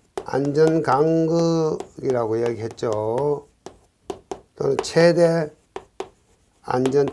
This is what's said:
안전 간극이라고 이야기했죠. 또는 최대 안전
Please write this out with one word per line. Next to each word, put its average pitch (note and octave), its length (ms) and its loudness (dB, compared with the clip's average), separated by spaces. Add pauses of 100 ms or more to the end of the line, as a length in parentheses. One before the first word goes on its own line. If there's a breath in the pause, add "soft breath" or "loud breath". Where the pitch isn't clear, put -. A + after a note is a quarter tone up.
(240)
안전 D3 580 2
간극이라고 D#3+ 1500 0
이야기했죠. A#2 1120 -4 (1080)
또는 C#3 260 -2
최대 E3 680 2 (1080)
안전 C3 500 0